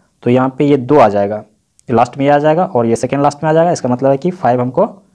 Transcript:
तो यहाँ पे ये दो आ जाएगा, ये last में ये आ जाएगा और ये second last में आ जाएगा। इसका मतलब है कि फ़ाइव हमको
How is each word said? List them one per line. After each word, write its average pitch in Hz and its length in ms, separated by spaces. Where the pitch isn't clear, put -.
तो 120 80
यहाँ 131 280
पे 147 80
ये 143 100
दो 135 220
आ 117 100
जाएगा, 101 280
ये - 580
last 120 240
में 139 60
ये 143 60
आ 147 80
जाएगा 156 260
और 123 220
ये 113 100
second 139 260
last 143 220
में 156 60
आ - 20
जाएगा। 165 180
इसका 139 180
मतलब 123 220
है 139 60
कि 180 140
फ़ाइव 123 300
हमको 127 420